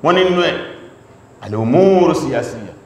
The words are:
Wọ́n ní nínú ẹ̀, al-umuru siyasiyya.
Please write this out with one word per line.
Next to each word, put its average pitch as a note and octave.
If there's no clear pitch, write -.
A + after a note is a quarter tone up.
Wọ́n E3
ní F#3
nínú F3+
ẹ̀, D#3+
al-umuru D#3+
siyasiyya. A2+